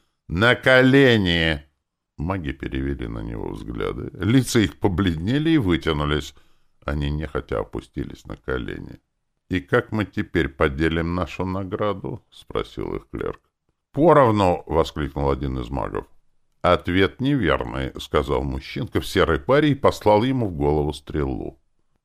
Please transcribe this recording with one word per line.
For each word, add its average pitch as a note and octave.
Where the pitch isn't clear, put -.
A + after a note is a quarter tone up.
На G#2
колени!" A#2
Маги D#2+
перевели C2
на A1
него G#1+
взгляды. G1+
Лица A#2+
их G2
побледнели G2
и E3
вытянулись. D2+
Они C#2+
нехотя C#2+
опустились -
на -
колени. A1
"И F#2
как -
мы G#2+
теперь E2+
поделим D#2+
нашу F2+
награду?" — F#2+
спросил -
их -
клерк. -
"Поровну!" — A#2
воскликнул C#2+
один C2
из A#1+
магов. G1+
"Ответ F2+
неверный", — C2+
сказал C#2
мужчинка C2+
в -
серой D#2+
паре D3
и C3+
послал G#2
ему B2+
в F2
голову D2
стрелу. C2+